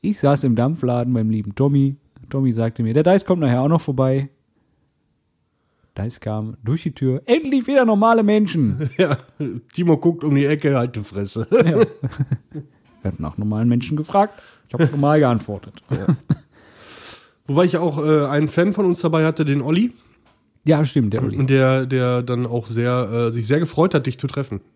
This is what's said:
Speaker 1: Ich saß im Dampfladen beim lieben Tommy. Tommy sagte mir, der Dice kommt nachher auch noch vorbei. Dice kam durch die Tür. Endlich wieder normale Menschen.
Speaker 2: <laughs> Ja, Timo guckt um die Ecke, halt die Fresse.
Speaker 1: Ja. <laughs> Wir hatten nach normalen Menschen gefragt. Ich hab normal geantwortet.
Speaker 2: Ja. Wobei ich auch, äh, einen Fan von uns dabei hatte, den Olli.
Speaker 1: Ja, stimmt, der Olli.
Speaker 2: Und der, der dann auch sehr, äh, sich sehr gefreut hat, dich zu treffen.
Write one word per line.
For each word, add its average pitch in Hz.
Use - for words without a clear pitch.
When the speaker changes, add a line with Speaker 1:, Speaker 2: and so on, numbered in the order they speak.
Speaker 1:
Ich 202
saß 139
im 120
Dampfladen 123
beim 110
lieben 104
Tommy. 139
Tommy 135
sagte 113
mir, 113
der 151
Dice 185
kommt 185
nachher 127
auch 139
noch 165
vorbei. 135
Dice 110
kam 107
durch 135
die 147
Tür. 131
Endlich 269
wieder 269
normale 226
Menschen. 170
Speaker 2:
<laughs> -
Ja, 143
Timo 170
guckt 170
um 147
die 139
Ecke, 143
halt 123
die 107
Fresse. 101
Speaker 1:
Ja. 240
<laughs> -
Wir 101
hatten 82
nach 78
normalen 107
Menschen 120
gefragt. 196
Ich -
hab 160
normal 147
geantwortet. 113
Speaker 2:
Ja. 135
Wobei 147
ich 180
auch, 160
äh, 151
einen 147
Fan 180
von 196
uns 175
dabei 160
hatte, 160
den 139
Olli. 170
Speaker 1:
Ja, 151
stimmt, 117
der 117
Olli. 107
Speaker 2:
Und 135
der, 131
der 123
dann 123
auch 113
sehr, 117
äh, 117
sich 117
sehr 143
gefreut 165
hat, 135
dich 127
zu 135
treffen. 135